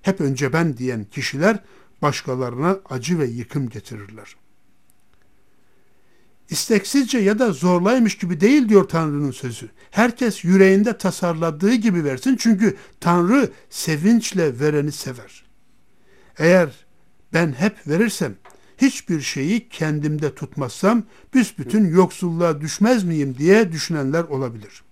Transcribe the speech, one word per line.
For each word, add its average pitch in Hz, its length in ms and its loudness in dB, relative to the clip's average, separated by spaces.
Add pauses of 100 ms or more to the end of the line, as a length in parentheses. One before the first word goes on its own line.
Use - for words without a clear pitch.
Hep 190 200 -2
önce 135 320 -2
ben 160 240 0
diyen 120 260 -6
kişiler 147 560 -2 (420)
başkalarına 135 760 -2 (100)
acı 135 300 -4
ve 143 60 0
yıkım 120 440 -6
getirirler. 107 640 -18 (2250)
"İsteksizce 226 680 0
ya 208 220 2
da 240 120 2
zorlaymış 180 680 2
gibi 170 240 -4
değil." 247 280 4
diyor 196 200 6
Tanrı'nın 147 420 -2
sözü. 120 380 -12 (220)
"Herkes 240 520 0
yüreğinde 190 540 4
tasarladığı 170 760 -2
gibi 202 300 0
versin, 143 360 0
çünkü 214 380 2 (220)
Tanrı 175 520 2 (180)
sevinçle 165 920 0
vereni 147 320 0
sever." - 540 -14 (920)
Eğer 165 480 2 (480)
ben 165 200 0
hep 185 340 -4
verirsem 165 480 -2 (420)
hiçbir 180 440 0
şeyi 151 480 -4
kendimde 151 680 -4
tutmazsam 196 680 -2 (300)
büsbütün 196 600 0
yoksulluğa 170 680 0
düşmez 208 420 0
miyim 151 340 -2
diye 180 340 4
düşünenler 156 520 -4
olabilir. 131 680 -8